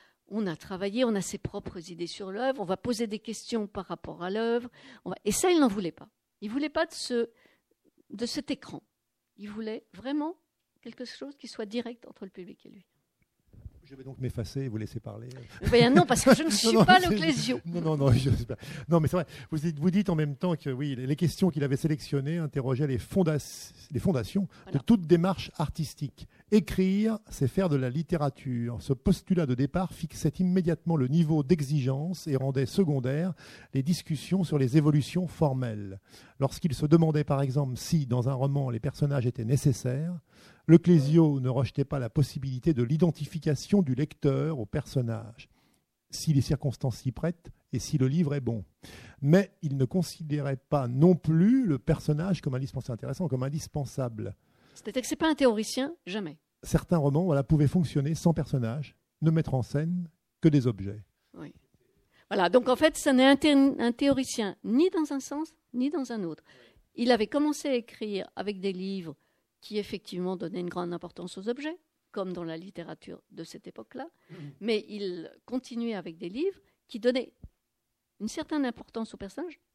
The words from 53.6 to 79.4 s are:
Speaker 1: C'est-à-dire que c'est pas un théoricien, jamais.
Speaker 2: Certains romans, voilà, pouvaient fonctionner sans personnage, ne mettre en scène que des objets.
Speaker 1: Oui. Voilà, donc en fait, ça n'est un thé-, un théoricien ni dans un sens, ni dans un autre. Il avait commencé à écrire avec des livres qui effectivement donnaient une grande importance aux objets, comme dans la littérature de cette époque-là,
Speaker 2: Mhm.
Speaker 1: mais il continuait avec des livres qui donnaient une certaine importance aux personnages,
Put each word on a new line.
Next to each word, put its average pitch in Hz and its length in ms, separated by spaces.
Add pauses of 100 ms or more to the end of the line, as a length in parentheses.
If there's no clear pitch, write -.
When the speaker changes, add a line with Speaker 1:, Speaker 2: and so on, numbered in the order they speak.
Speaker 1:
C'est-à-dire 233 280
que - 80
c'est 311 80
pas 320 120
un 302 60
théoricien, 254 580 (120)
jamais. 180 320 (260)
Speaker 2:
Certains - 320
romans, 156 300
voilà, 139 180
pouvaient 151 240
fonctionner 151 480
sans 170 180
personnage, 135 640 (260)
ne 156 80
mettre 160 260
en 123 80
scène 170 440 (320)
que 165 80
des 139 200
objets. 98 360 (300)
Speaker 1:
Oui. 165 200 (760)
Voilà, 196 180
donc 247 220
en 247 80
fait, - 180
ça - 160
n'est 262 160
un 277 80
thé-, 302 160
un 269 400
théoricien 254 720
ni 262 260
dans 311 220
un 277 80
sens, 302 340 (200)
ni 254 160
dans 269 240
un 214 100
autre. 160 220 (500)
Il 240 160
avait 220 160
commencé 294 400
à 262 80
écrire 214 640
avec 196 240
des 196 100
livres 180 460 (460)
qui 208 140
effectivement 185 580
donnaient 175 260
une 175 100
grande 175 200
importance 175 460
aux 190 100
objets, 285 300 (340)
comme 185 220
dans 170 100
la 165 140
littérature 170 720
de 160 140
cette - 240
époque-là, 254 420 (220)
Speaker 2:
Mhm. 160 40 (240)
Speaker 1:
mais 214 300
il 185 400 (160)
continuait 233 480
avec 170 240
des 175 120
livres 330 300 (280)
qui 220 120
donnaient 240 320 (880)
une 208 80
certaine 302 380
importance 233 480
aux 202 40
personnages, 285 420 (160)